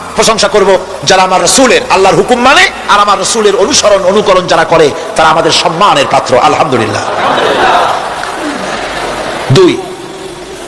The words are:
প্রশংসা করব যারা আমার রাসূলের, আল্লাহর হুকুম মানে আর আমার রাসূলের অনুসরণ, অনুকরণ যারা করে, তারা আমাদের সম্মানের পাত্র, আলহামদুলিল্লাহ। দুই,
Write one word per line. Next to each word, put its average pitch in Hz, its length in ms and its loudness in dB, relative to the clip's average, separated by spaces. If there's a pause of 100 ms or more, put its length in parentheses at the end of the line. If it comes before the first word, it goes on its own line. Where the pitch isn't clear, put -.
(160)
প্রশংসা 214 320 0
করব 196 300 4 (260)
যারা 185 180 4
আমার 185 200 2
রাসূলের, 190 380 2 (100)
আল্লাহর 190 240 4
হুকুম 233 260 2
মানে 311 300 4 (180)
আর 202 120 4
আমার 202 180 2
রাসূলের 202 380 0
অনুসরণ, 208 480 2
অনুকরণ 185 420 2
যারা 165 180 2
করে, 160 260 2 (260)
তারা 160 120 4
আমাদের 160 220 2
সম্মানের 165 600 0
পাত্র, 131 280 0
আলহামদুলিল্লাহ। 120 640 0 (2500)
দুই, 359 300 2 (840)